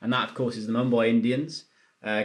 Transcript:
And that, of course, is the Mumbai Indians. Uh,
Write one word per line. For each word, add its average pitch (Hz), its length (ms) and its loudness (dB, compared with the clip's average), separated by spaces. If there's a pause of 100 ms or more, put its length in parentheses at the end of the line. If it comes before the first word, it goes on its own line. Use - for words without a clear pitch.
And 120 120 -2
that, 110 160 0
of - 60 -18
course, 120 200 -2
is 107 120 -8
the 113 60 -2
Mumbai 117 360 2
Indians. 123 560 0 (380)
Uh, 107 220 -2